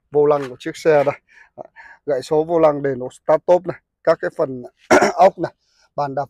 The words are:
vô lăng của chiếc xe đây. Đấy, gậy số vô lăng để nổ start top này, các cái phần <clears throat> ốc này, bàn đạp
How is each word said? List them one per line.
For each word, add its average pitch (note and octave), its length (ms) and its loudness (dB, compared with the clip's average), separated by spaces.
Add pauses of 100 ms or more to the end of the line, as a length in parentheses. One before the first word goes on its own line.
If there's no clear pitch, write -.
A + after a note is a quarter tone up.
(100)
vô D3 160 2
lăng C#3+ 220 0
của B2 100 -16
chiếc - 180 -12
xe D3+ 280 2
đây. C#3 160 -4 (360)
Đấy, - 100 -18 (400)
gậy C3 160 -4
số D#3 220 0
vô E3+ 140 -2
lăng D3 240 2
để C#3 120 -4
nổ B2+ 160 -10
start - 360 -2
top F3+ 200 2
này, D#3+ 140 -10 (240)
các E3 160 2
cái F3+ 160 -8
phần C3 260 -6 (260)
<clears throat> - 260 2
ốc F#3 240 4
này, D#3+ 140 -6 (440)
bàn C#3+ 180 -6
đạp C#3 160 -6